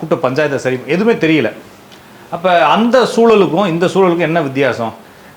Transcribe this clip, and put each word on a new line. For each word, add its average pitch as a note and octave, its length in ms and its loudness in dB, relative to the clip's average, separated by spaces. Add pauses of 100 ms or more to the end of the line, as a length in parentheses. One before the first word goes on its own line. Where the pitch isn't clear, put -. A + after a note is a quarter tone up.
கூட்ட D3+ 280 -4
பஞ்சாயத்தை C#3 280 -2
சரி, B2+ 300 -4
எதுவுமே F#3+ 320 0
தெரியல. D#3 340 0 (800)
அப்ப E3+ 360 2
அந்த A3+ 500 2
சூழலுக்கும் G3+ 500 4
இந்த E3+ 200 -2
சூழலுக்கும் F3 320 2
என்ன E3 220 -2
வித்தியாசம்? B2+ 600 -4 (360)